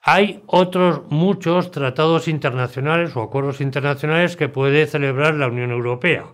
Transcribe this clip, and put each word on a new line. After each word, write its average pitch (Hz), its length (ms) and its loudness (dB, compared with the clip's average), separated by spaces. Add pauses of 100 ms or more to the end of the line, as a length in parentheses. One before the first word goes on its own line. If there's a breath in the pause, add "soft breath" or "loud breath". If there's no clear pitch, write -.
Hay 185 460 2
otros 180 640 2
muchos 175 600 0
tratados 156 580 0
internacionales 143 840 -2
o 120 80 -2
acuerdos 139 380 -4
internacionales 147 760 0
que 147 120 -2
puede 139 380 2
celebrar 147 480 0
la 143 140 0
Unión 123 240 -4
Europea. 123 600 -2